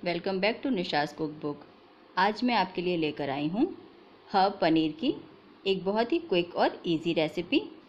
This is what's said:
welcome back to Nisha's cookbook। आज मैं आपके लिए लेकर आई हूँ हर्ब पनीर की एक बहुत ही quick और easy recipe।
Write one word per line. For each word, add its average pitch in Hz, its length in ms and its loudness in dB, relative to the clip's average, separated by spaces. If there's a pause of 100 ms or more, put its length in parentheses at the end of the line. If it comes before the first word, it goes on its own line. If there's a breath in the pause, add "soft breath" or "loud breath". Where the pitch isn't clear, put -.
welcome 175 360 -2
back 220 220 0
to 277 80 0
Nisha's 156 440 0
cookbook। 151 500 -8 (520)
आज 208 280 2
मैं 247 100 2
आपके 185 280 0
लिए 180 140 0
लेकर 147 340 -2
आई 143 180 -2
हूँ 196 140 0 (680)
हर्ब 202 320 2
पनीर 160 400 4
की 277 120 0 (540)
एक 190 180 0
बहुत 220 280 0
ही 330 80 2
quick 175 360 0
और 277 300 2
easy 165 260 0
recipe। 170 480 0 (280)